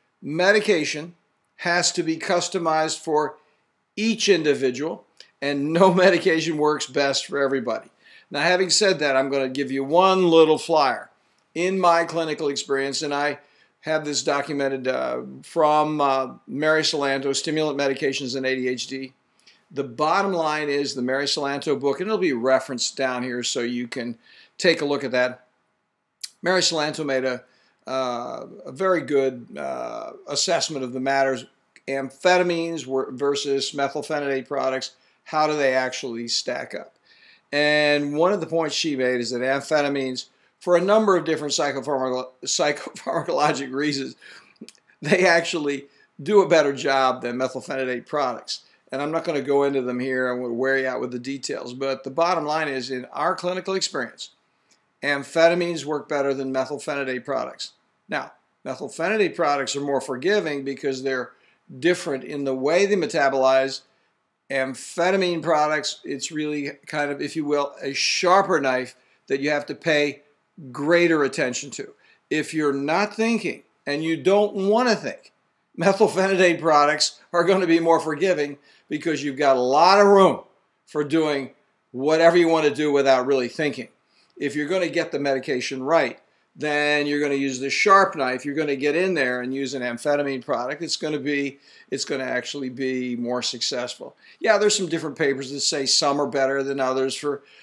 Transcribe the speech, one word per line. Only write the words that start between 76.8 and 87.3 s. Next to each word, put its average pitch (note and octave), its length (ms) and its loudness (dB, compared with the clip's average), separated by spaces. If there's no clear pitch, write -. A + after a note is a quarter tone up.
are E3+ 120 2
gonna F#3 240 4
be E3 120 6
more E3 200 6
forgiving D3+ 580 0
because D3+ 340 -2
you've C#3 140 -6
got C#3 200 4
a B2 40 2
lot D#3+ 380 6
of G3+ 80 8
room F#3+ 340 6
for D3+ 180 -4
doing C#3+ 480 0
whatever D#3+ 460 4
you E3+ 100 6
wanna D#3 260 2
do D3+ 180 0
without C3+ 340 4
really C3 220 0
thinking. C3 420 -6
If C#3 180 -4
you're D3+ 120 -4
gonna F3+ 200 0
get D#3+ 240 -4
the C#3+ 80 -4
medication C3+ 640 -4
right, C#3+ 360 0
then D3 520 0
you're D3 120 -2
gonna C#3+ 140 0